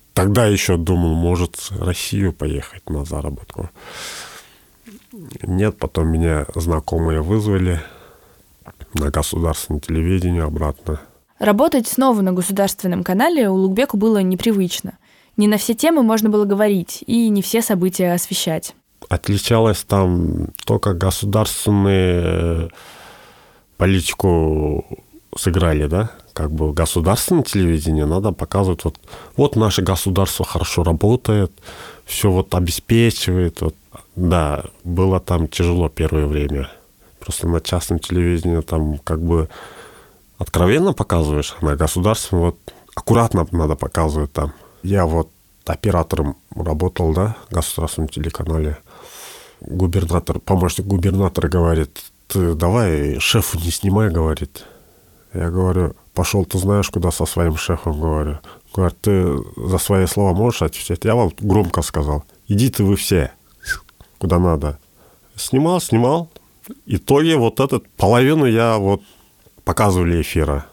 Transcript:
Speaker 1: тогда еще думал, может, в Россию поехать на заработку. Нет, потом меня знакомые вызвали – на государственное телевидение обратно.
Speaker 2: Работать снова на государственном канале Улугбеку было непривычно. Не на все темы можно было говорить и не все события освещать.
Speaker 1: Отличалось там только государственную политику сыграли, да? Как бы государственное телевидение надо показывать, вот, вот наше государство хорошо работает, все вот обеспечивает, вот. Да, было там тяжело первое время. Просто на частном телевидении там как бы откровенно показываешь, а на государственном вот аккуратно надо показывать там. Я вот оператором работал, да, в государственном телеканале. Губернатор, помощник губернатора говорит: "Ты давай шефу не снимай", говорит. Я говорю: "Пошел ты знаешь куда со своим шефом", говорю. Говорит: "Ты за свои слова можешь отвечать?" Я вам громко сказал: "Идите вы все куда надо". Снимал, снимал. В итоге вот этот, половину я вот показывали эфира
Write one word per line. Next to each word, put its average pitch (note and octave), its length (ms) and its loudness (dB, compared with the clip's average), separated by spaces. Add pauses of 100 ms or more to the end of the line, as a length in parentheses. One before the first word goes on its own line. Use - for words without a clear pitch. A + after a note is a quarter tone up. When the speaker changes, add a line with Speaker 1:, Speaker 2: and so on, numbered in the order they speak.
(140)
Speaker 1:
тогда G2+ 320 2
еще G2 320 2
думал, E2+ 360 2
может, E2+ 420 0
в - 260 -8
Россию F2+ 500 -2
поехать D2 560 -8
на D2 160 -4
заработку. D2 640 -8 (1700)
Нет, F#2+ 360 -2
потом E2 300 -2
меня D#2+ 460 0
знакомые E2 680 -2
вызвали – F#2 640 0 (1120)
на D2 160 -2
государственное D#2 720 -2
телевидение F2 640 0
обратно. D#2 540 -4 (400)
Speaker 2:
Работать D4 480 4
снова B3 360 2
на F#3 100 2
государственном F#3 720 0
канале A#3+ 460 2
Улугбеку F#3+ 480 2
было G#3+ 240 4
непривычно. F#3+ 720 0 (440)
Не G#3 120 4
на G#3 100 2
все A3+ 160 -2
темы D4+ 280 2
можно A3 280 2
было G#3 160 2
говорить G3+ 600 0
и A3+ 220 2
не G3+ 140 2
все A3+ 180 0
события F3+ 540 0
освещать. - 600 -4 (360)
Speaker 1:
Отличалось G#2+ 720 0
там F2 640 0 (180)
только G#2 300 0
государственную F#2 1800 0 (1080)
политику E2 1080 2 (520)
сыграли, E2 520 2
да? G2 220 0 (220)
Как D2+ 200 -4
бы D2+ 200 0
государственное F2+ 720 0
телевидение D#2+ 640 2
надо F#2+ 260 0
показывать, F#2+ 520 -2
вот, - 160 -4 (360)
вот C#3 200 2
наше G#2+ 260 2
государство F#2 640 0
хорошо F2 400 -2
работает, G2+ 640 2 (560)
все - 240 0
вот F#2 240 0
обеспечивает, F2+ 1040 0
вот. D#2+ 140 -2 (400)
Да, E2 500 0 (200)
было F#2 340 2
там E2 300 0
тяжело F2 400 0
первое D#2 380 -2
время. D2 440 -4 (480)
Просто - 300 -6
на E2 120 2
частном E2+ 380 -2
телевидении E2+ 600 0
там D#2 380 -2
как D#2+ 220 -4
бы E2 280 0 (880)
откровенно C3+ 540 2
показываешь, D2+ 680 -2
а D#2 40 -4
на D2+ 120 2
государственном F2 680 0
вот E2+ 120 0 (380)
аккуратно A2+ 560 2
надо D#2+ 240 0
показывать D2+ 580 -2
там. D2 200 -4 (320)
Я F#2+ 200 2
вот D#2+ 240 0 (380)
оператором D#2+ 720 -2 (180)
работал, F2 580 -2
да, G2 240 0 (140)
в - 40 -12
государственном D#2+ 540 -4
телеканале. D#2+ 680 -4 (840)
Губернатор, F2 800 -2
помощник F2+ 480 0
губернатора F#2+ 600 0
говорит: E2 540 0 (260)
"Ты F2 260 0
давай E2 640 0
шефу - 400 -2
не E2+ 120 -2
снимай", G2+ 400 0
говорит. D#2+ 540 -2 (680)
Я F2 180 -4
говорю: F2+ 440 0 (200)
"Пошел F#2 300 0
ты - 140 -4
знаешь G2+ 320 0
куда F2+ 200 0
со E2 160 -2
своим E2+ 300 0
шефом", D#2 440 -4
говорю. D2+ 380 -2 (360)
Говорит: F2+ 260 0
"Ты F#2 380 2 (180)
за F2+ 220 -2
свои F#2+ 280 2
слова F#2+ 280 2
можешь A#2 280 0
отвечать?" - 420 -4
Я A2 100 2
вам A#2 260 2
громко F#2+ 420 2
сказал: D2+ 420 -2 (240)
"Идите G#2+ 340 0
вы G2 140 4
все F2+ 340 0 (880)
куда F2 200 2
надо". D#2+ 400 0 (580)
Снимал, D#3+ 440 0
снимал. C#3 480 2 (380)
В - 60 -16 (140)
итоге D3+ 500 2
вот A#2 240 2
этот, C3+ 300 0
половину C3 560 4
я A2+ 320 2
вот G2 240 0 (600)
показывали F2+ 580 2
эфира C#2+ 500 -2